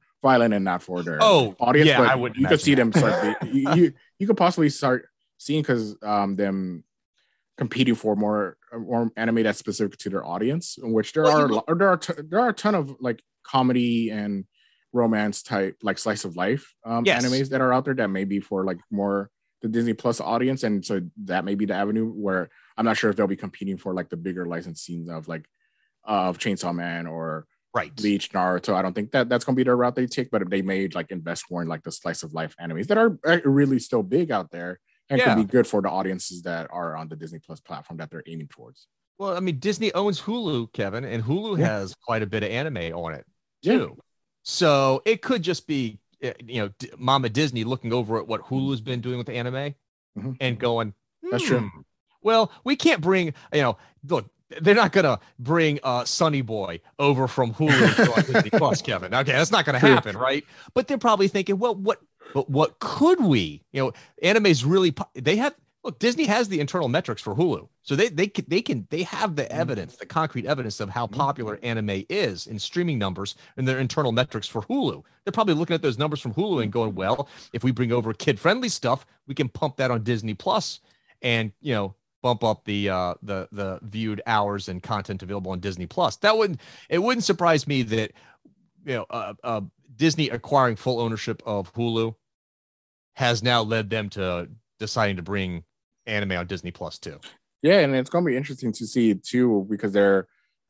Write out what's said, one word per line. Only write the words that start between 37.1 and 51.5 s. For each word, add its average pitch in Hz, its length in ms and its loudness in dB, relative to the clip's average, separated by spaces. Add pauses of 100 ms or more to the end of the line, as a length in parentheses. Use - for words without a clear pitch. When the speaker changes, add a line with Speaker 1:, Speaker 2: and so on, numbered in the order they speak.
Speaker 1:
Disney 80 240 -14
Plus 76 220 -18
platform 78 360 -14
that 80 140 -12
they're 80 160 -14
aiming 82 220 -12
towards. - 380 -20 (300)
Speaker 2:
Well, 196 180 -4
I 180 40 -4
mean, 180 200 -2
Disney 208 340 -2
owns 202 280 0
Hulu, 165 520 -4
Kevin, 110 320 -4
and 113 180 -4
Hulu 185 340 -2
Speaker 1:
Yeah. - 100 4
Speaker 2:
has 101 280 -4
quite 113 260 -2
a 104 60 -2
bit 104 160 -2
of 104 80 -4
anime 113 420 -4
on 82 200 -8
it, 67 120 -14 (360)
Speaker 1:
Yeah. - 160 2
Speaker 2:
too. - 200 -4 (460)
So 139 600 2
it 220 180 2
could 247 180 0
just 165 260 -4
be, 123 320 -4 (240)
uh, 127 100 -6 (120)
you 117 160 -4
know, 101 160 -2
D-, - 200 -14
Mama 127 320 2
Disney 123 340 0
looking 120 300 -4
over 113 260 0
at 80 80 -8
what 110 160 -4
Hulu's 135 380 -4
been 123 200 -6
doing 123 160 -6
with 123 120 -8
anime 127 440 -6 (440)
Speaker 1:
Mm-hmm. 127 240 -6
Speaker 2:
and 123 180 0
going, 117 340 0 (380)
Speaker 1:
That's 349 120 0
true. 180 160 2